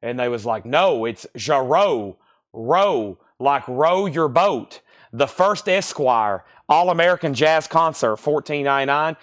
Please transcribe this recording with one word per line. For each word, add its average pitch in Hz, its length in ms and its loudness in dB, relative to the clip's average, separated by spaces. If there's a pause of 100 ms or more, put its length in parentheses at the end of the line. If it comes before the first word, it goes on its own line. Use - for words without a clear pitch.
And 120 180 -8
they 123 100 -2
was 117 160 -6
like, 110 200 -4
No, 139 400 0
it's 117 200 -8 (120)
Jarreau, 135 760 0 (380)
row, 120 640 -2 (220)
like 139 280 0
row 160 380 0
your 160 220 -2
boat. 147 540 0 (320)
The 127 140 0
first 190 400 0
Esquire 123 800 0 (240)
All-American 170 640 2
Jazz 151 340 2
Concert, 160 480 0
fourteen 147 480 -4
ninety-nine. 139 600 0